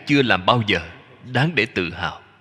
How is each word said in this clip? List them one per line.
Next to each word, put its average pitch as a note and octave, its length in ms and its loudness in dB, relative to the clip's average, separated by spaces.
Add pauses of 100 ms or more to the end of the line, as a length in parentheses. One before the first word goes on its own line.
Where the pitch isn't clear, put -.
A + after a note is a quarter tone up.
chưa C#3+ 160 4
làm G2 240 0
bao A#2 220 4
giờ, E2+ 220 -2 (440)
đáng D3 220 0
để A2 100 2
tự F2 280 -4
hào. E2+ 280 -8 (200)